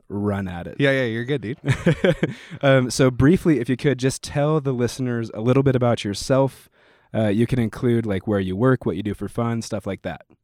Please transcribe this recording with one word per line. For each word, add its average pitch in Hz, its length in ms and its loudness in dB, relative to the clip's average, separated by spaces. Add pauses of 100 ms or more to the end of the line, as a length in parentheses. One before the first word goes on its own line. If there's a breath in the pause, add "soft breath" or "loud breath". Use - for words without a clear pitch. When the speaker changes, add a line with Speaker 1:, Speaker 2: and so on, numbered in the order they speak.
Speaker 1:
run 98 400 -2
at 87 180 -10
it. - 120 -14
Speaker 2:
Yeah, 139 120 2
yeah, 135 140 0
you're 113 200 -4
good, 139 160 -4
dude. 113 220 -8
Speaker 1:
<laughs> 156 960 -2
Um, 135 280 4
so 131 220 2
briefly, 139 480 4
if 120 100 -4
you 127 80 0
could, 135 200 0
just 127 260 -2
tell 151 380 0
the 139 120 -2
listeners 120 600 -2
a 107 80 -8
little 127 220 4
bit 135 120 4
about 120 280 2
yourself. 131 680 -2 (440 soft breath)
Uh, 110 140 0
you 107 200 2
can 127 120 -2
include, 117 460 0
like, 95 220 -4
where 104 120 2
you 92 160 -4
work, 123 300 2
what 95 100 0
you 98 80 -6
do 104 100 -4
for 98 160 -8
fun, 117 320 -4
stuff 107 260 -8
like 95 140 -8
that. 82 240 -12 (180)